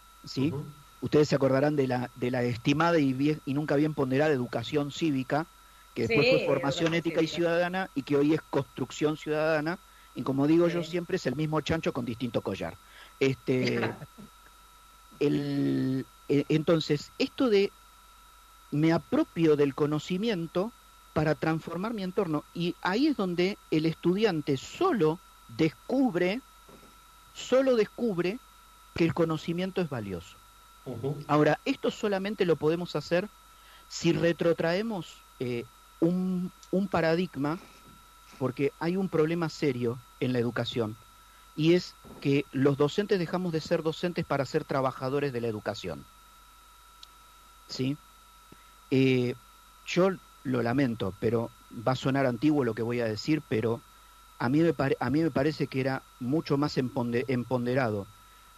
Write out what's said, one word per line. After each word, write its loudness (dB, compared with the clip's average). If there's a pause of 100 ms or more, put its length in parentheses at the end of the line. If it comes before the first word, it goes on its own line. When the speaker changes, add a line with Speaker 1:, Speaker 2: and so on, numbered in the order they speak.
(240)
Speaker 1:
¿sí? -2
Speaker 2:
Ujú. -6 (380)
Speaker 1:
Ustedes 4
se 0
acordarán 2
de 2
la, -2
de -4
la -2
estimada 2
y 2
vie-, 0
y -4
nunca 0
bien 2
ponderada 2
educación -2
cívica, -2 (480)
que -2
después 2
Speaker 3:
Sí, 6
Speaker 1:
fue 4
formación 0
Speaker 3:
educación -
Speaker 1:
ética 0
y 2
Speaker 3:
cívica. -6
Speaker 1:
ciudadana, 0
y -4
que 0
hoy 4
es -2
construcción -4
ciudadana, -2 (360)
y -6
como 0
digo 6
yo -2
Speaker 3:
Sí. -8
Speaker 1:
siempre, -4
es -2
el -2
mismo -2
chancho -2
con -4
distinto -4
collar. -6 (400)
Este, 0 (460)
Speaker 3:
<laughs> -18
Speaker 1:
el, -2 (220)
e-, 2
entonces, 0
esto 0
de 4 (1000)
me 4
apropio 2
del 2
conocimiento -2 (400)
para 2
transformar -4
mi -6
entorno, -2 (100)
y -2
ahí 2
es 0
donde 0 (140)
el 2
estudiante 0
solo 0 (300)
descubre, 0 (920)
solo 2
descubre 0 (560)
que 2
el 4
conocimiento -2
es -2
valioso. -8 (460)
Speaker 2:
Ujú. -6
Speaker 1:
Ahora, 4
esto -2
solamente -2
lo 6
podemos -2
hacer -2 (600)
si 2
retrotraemos, 0 (140)
eh, -4 (320)
un, 0 (180)
un 0
paradigma, 0 (800)
porque -2
hay -2
un 0
problema 0
serio -2 (220)
en 0
la 0
educación, -2 (600)
y 4
es -2 (240)
que 2
los 2
docentes 2
dejamos -2
de -2
ser -2
docentes -2
para 0
ser -2
trabajadores -2
de -4
la -2
educación. -6 (1600)
¿Sí? -4 (920)
Eh, 4 (480)
yo 2 (320)
lo 0
lamento, 0
pero 0 (180)
va -2
a 0
sonar 0
antiguo 2
lo 0
que -4
voy -2
a 0
decir, -2
pero 0 (580)
a 0
mí 4
me 4
pare-, 0
a -2
mí 2
me 2
parece 0
que -4
era -2 (160)
mucho 0
más 0
emponde-, -2
empoderado -2 (480)